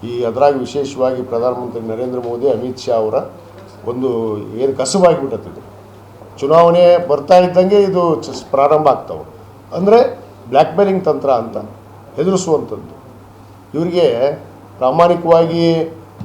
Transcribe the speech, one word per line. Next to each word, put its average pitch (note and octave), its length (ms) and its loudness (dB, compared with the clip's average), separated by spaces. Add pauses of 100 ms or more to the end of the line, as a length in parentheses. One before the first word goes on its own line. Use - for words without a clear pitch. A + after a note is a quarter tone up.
ಈ, A#2+ 180 -6
ಅದ್ರಾಗ C3+ 340 2
ವಿಶೇಷವಾಗಿ B2+ 640 -4
ಪ್ರಧಾನಮಂತ್ರಿ A#2+ 600 -6
ನರೇಂದ್ರ B2 360 -6
ಮೋದಿ, A#2+ 320 -4
ಅಮಿತ್ B2+ 280 -6
ಶಾ A#2+ 180 -4
ಅವರ A2 180 -2 (720)
ಒಂದು B2 200 -4 (480)
ಏನು C3+ 200 -2
ಕಸುಬಾಗ್ಬಿಟ್ಟತ್ತಿದೆ. C3+ 840 0 (760)
ಚುನಾವಣೆ E3+ 720 4
ಬರ್ತಾ D3 300 4
ಇದ್ದಂಗೆ F#3 440 4
ಇದು F3 400 0
ಚ-, - 280 -12
ಪ್ರಾರಂಭ D3 380 2
ಆಗ್ತಾವೆ. E2 360 -4 (520)
ಅಂದರೆ G3+ 220 4 (500)
ಬ್ಲ್ಯಾಕ್ D#3 300 2
ಮೇಲಿಂಗ್ F#3+ 260 0
ತಂತ್ರ C#3 260 -2
ಅಂತ A2+ 260 -2 (600)
ಹೆದರಿಸುವಂಥದ್ದು. D#3 760 -4 (840)
ಇವರಿಗೆ E3+ 280 0 (720)
ಪ್ರಾಮಾಣಿಕವಾಗಿ E3 1040 2 (400)